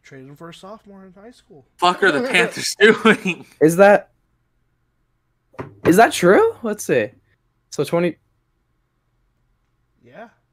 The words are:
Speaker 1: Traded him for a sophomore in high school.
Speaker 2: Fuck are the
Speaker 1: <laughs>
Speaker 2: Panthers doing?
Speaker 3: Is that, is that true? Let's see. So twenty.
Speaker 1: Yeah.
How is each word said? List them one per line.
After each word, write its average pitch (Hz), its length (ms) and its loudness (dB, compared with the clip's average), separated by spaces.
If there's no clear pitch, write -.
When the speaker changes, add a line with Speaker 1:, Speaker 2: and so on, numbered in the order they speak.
Speaker 1:
Traded 135 260 -20
him 147 60 -20
for 165 140 -20
a 165 40 -20
sophomore 196 520 -20
in 185 80 -20
high 202 180 -20
school. 160 340 -20
Speaker 2:
Fuck 180 240 -2
are 190 100 2
the 143 100 -2
Speaker 1:
<laughs> 254 100 -6
Speaker 2:
Panthers 165 480 -4
doing? 208 680 0
Speaker 3:
Is 160 140 2
that, 196 340 4
is - 120 2
that 262 160 2
true? 381 500 0
Let's 208 220 -10
see. 120 240 -4
So 151 120 -8
twenty. 170 320 -4
Speaker 1:
Yeah. 160 260 -20